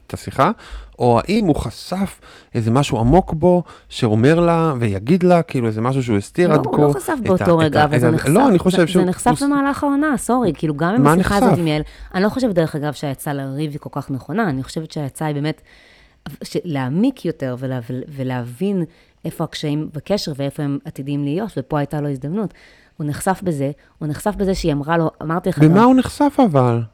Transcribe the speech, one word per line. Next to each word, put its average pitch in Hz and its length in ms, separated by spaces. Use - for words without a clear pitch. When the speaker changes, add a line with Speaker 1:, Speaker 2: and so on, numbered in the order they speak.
Speaker 1:
את - 80
השיחה, - 360
או 120 220
האם 214 240
הוא 156 120
חשף - 640
איזה 113 160
משהו 135 280
עמוק 139 340
בו 175 300
שאומר 123 520
לה 165 380
ויגיד 117 440
לה, 175 200
כאילו 127 240
איזה 110 140
משהו 131 220
שהוא 117 140
הסתיר 175 320
Speaker 2:
לא, 156 60
Speaker 1:
עד 135 120
Speaker 2:
הוא - 100
Speaker 1:
כה, 147 60
Speaker 2:
לא 143 100
חשף - 200
Speaker 1:
את 202 60
Speaker 2:
באותו 185 160
Speaker 1:
ה-, 165 220
את 151 40
Speaker 2:
רגע, 147 100
Speaker 1:
ה-, 151 40
Speaker 2:
אבל 143 120
Speaker 1:
את 123 40
Speaker 2:
זה 123 80
Speaker 1:
ה-, - 20
Speaker 2:
נחשף, 120 180
Speaker 1:
לא, 233 200
אני 190 100
חושב 180 220
Speaker 2:
זה, 165 60
Speaker 1:
שהוא, 185 180
Speaker 2:
זה 180 40
נחשף 185 220
Speaker 1:
הוא 277 80
Speaker 2:
במהלך 277 360
העונה, 285 320
סורי, 226 380
כאילו 156 220
גם 170 180
עם 143 80
Speaker 1:
מה 143 100
Speaker 2:
השיחה 185 240
הזאת 196 120
Speaker 1:
נחשף? 180 120
Speaker 2:
עם 165 60
יעל, 151 160
אני 185 80
לא 208 60
חושבת 240 260
דרך 160 220
אגב 147 160
שהעצה 143 400
לריב 139 400
היא 147 80
כל - 120
כך 135 180
נכונה, 165 380
אני 135 140
חושבת 160 300
שהעצה 147 340
היא 151 80
באמת 151 260
ש-, - 220
להעמיק 160 600
יותר 135 340
ולה-, 131 220
ול-, 127 180
ולהבין 135 760
איפה 143 200
הקשיים 151 500
בקשר 180 420
ואיפה 139 260
הם 139 220
עתידים 143 400
להיות, 180 320
ופה 147 220
הייתה 147 220
לו 147 80
הזדמנות. 147 460
הוא 156 100
נחשף 180 360
בזה, 147 280
הוא 151 100
נחשף 170 280
בזה 190 180
שהיא 165 180
אמרה 143 260
לו, 165 120
אמרתי 165 260
לך 175 100
Speaker 1:
במה 156 220
Speaker 2:
גם 233 40
Speaker 1:
הוא 262 120
נחשף 277 480
אבל? 127 360